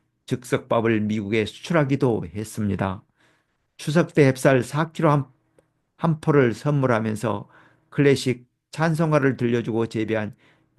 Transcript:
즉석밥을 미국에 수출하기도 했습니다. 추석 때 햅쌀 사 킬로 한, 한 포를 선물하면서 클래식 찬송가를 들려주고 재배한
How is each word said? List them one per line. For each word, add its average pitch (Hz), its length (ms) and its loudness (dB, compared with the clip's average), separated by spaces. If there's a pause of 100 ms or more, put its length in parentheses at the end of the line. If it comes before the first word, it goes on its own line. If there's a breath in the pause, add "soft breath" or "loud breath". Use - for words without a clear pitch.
(260)
즉석밥을 117 760 0
미국에 107 440 -2
수출하기도 131 800 -2 (100)
했습니다. 98 680 -4 (760)
추석 156 360 0
때 135 200 6
햅쌀 135 280 2
사 156 300 -4
킬로 156 180 0
한, 143 160 2 (680)
한 160 240 -2
포를 139 340 4
선물하면서 110 920 -2 (420 soft breath)
클래식 131 560 0 (260)
찬송가를 151 680 0
들려주고 117 480 -2
재배한 110 500 -4 (440 soft breath)